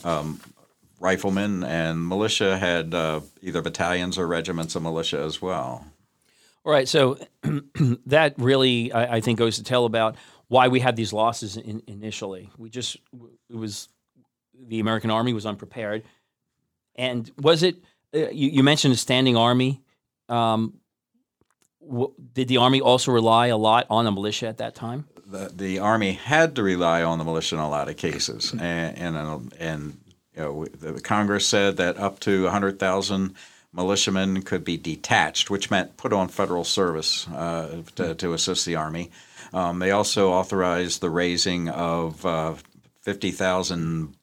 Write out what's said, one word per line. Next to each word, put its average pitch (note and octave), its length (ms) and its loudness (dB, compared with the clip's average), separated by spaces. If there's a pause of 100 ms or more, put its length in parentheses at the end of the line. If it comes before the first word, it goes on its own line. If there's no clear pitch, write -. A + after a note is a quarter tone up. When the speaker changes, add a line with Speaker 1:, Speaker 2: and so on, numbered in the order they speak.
Speaker 1:
um, D#2 340 -4 (640)
riflemen, F#2+ 640 0
and E2 420 -2
militia G2 500 0
had, F2 360 0
uh, D#2+ 260 -2 (220)
either F2+ 200 -4
battalions F2+ 560 -2
or F#2 80 0
regiments E2 480 -4
of E2+ 100 -4
militia E2 360 -2
as D#2 220 -6
well. C#2 440 -6 (800)
Speaker 2:
All D#3 80 -2
right, C3+ 160 4
so C#3 320 2 (240)
<clears throat> D3 640 0
that D3 300 4
really, B2+ 560 4
I, A#2 240 0
I A2+ 40 0
think, A#2 160 2
goes A2+ 200 2
to A2 60 -12
tell B2 220 2
about A2 300 0 (320)
why B2+ 220 6
we B2+ 100 4
had B2 160 2
these A2 180 -4
losses A2 440 -2
in, A2 300 -12
initially. G2+ 720 -12
We A2+ 120 -18
just, A#2 260 -8 (540)
it A#2+ 60 -14
was, A2 340 -10 (680)
the A2+ 220 -6
American A2 320 2
Army A#2 220 2
was G#2+ 120 -6
unprepared. G#2+ 580 -8 (920)
And B2 420 -4
was D3+ 240 4
it, F3+ 220 2 (320)
uh, D#3 140 0
you, C#3+ 200 2
you C3+ 140 6
mentioned C#3+ 320 6
a - 20 2
standing B2+ 400 4
army. B2+ 460 4 (440)
Um, A2+ 520 0 (1080)
w-, B2+ 260 -4 (200)
did C3 140 -2
the B2+ 100 4
Army C3 240 6
also B2+ 300 4
rely A2+ 360 6
a A2+ 100 2
lot A2 340 4
on A2+ 140 4
the G#2+ 60 2
militia G#2 360 -4
at A2 100 -10
that A2+ 160 -8
time? B2 320 -10 (220)
Speaker 1:
The, F#2+ 280 -12
the F#2+ 220 -4
Army G#2 360 2
had D3+ 420 2
to A#2 80 0
rely F2 400 2
on E2 160 0
the D#2 60 -4
militia D#2+ 320 -2
in D#2 40 -2
a D2+ 80 -2
lot D2 200 -4
of D2+ 80 -10
cases. - 560 -4
And, E2+ 440 -4
and, E2+ 180 -6
uh, D2+ 240 -6 (200)
and, D2 400 -8 (360)
you D#2+ 60 -10
know, D2+ 240 -6
the, D#2 280 -10
the - 80 -12
Congress G2+ 440 0
said G2+ 320 2
that F2+ 220 0
up G2 220 -4
to F#2+ 260 2
a - 20 0
hundred G2 300 0
thousand F#2+ 560 -2 (380)
militiamen F#2+ 680 0
could F#2 220 -4
be E2+ 140 -4
detached, E2 720 0
which G2+ 200 -4
meant F2+ 280 -2
put A#2 160 -4
on F#2 160 2
federal F2+ 340 -2
service, E2+ 640 -2
uh, E2 540 -6 (140)
to, E2 200 -4
to F2 160 -4
assist E2+ 340 -2
the E2+ 120 -4
Army. D#2 340 -6 (400)
Um, F2+ 280 -2
they F#2 120 2
also G2+ 400 2
authorized F2+ 720 0
the F2+ 80 -2
raising F2 580 0
of, E2 580 -4
uh, D#2+ 300 -2 (460)
fifty G2+ 300 -4
thousand E2+ 920 -2